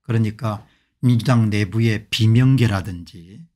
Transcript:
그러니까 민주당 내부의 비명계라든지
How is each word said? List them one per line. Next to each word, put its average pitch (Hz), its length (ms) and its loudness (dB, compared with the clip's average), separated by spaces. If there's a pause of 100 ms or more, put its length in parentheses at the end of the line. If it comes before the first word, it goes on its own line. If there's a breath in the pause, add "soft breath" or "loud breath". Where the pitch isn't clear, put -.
그러니까 110 640 -4 (360 soft breath)
민주당 120 480 2
내부의 104 600 -2
비명계라든지 110 1400 0 (100)